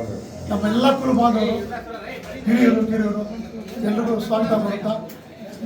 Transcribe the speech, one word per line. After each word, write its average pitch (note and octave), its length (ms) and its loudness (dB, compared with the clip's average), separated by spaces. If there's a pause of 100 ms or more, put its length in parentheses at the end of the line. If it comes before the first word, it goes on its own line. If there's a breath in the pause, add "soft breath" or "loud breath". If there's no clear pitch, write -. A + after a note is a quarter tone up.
(500)
ನಮ್ಮ G3+ 160 0
ಎಲ್ಲ C4 340 4
ಕುಲ C4 180 2
ಬಾಂಧವರು, A3 380 4 (880)
ಹಿರಿಯರು, A3 420 6
ಕಿರಿಯರು, G#3 360 0 (640)
ಎಲ್ರಿಗೂ G#3+ 340 0
ಸ್ವಾಗತ A3 320 0
ಮಾಡುತ್ತಾ, G3+ 560 0 (580)